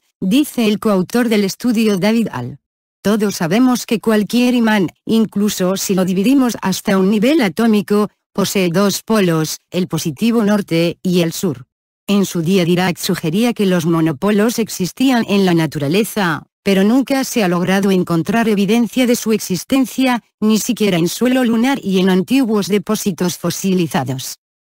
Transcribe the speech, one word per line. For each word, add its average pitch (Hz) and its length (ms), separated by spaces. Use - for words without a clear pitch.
dice 233 460
el 208 120
coautor 214 500
del 214 140
estudio 208 560
David 214 340
Hall. 123 260
"Todos 202 320
sabemos 233 500
que 233 140
cualquier 226 560
imán, 214 360
incluso 202 720
si 190 200
lo 185 80
dividimos 214 580
hasta 190 360
un 190 120
nivel 240 300
atómico, 208 680
posee 185 360
dos 185 340
polos, 170 560
el 180 160
positivo 208 560
norte 175 580
y 180 200
el 165 100
sur". - 340
En 202 180
su 175 180
día 180 220
Dirac 175 320
sugería 196 560
que 202 140
los 180 200
monopolos 185 760
existían 226 680
en 196 160
la 180 100
naturaleza, 160 880
pero 190 220
nunca 262 400
se - 180
ha 185 60
logrado 185 420
encontrar 190 580
evidencia 220 580
de 233 100
su 220 160
existencia, 247 880
ni 214 180
siquiera 196 400
en 175 100
suelo 254 360
lunar 240 380
y 190 160
en 190 120
antiguos 208 580
depósitos 190 720
fosilizados. 170 960